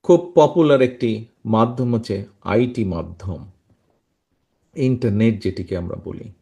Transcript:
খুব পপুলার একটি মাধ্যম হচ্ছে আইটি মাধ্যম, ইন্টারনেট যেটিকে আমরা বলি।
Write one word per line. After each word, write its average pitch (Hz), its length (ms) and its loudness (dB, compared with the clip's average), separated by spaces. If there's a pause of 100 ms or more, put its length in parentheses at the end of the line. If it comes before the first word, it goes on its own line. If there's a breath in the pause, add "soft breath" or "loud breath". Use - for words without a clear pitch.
খুব 175 320 4
পপুলার 151 460 4
একটি 117 440 -2 (200)
মাধ্যম 120 480 0
হচ্ছে 107 320 -4 (160)
আইটি 117 440 0
মাধ্যম, 85 640 -8 (1200)
ইন্টারনেট 113 680 0
যেটিকে 95 340 -6
আমরা 87 260 -8
বলি। - 280 -14 (100)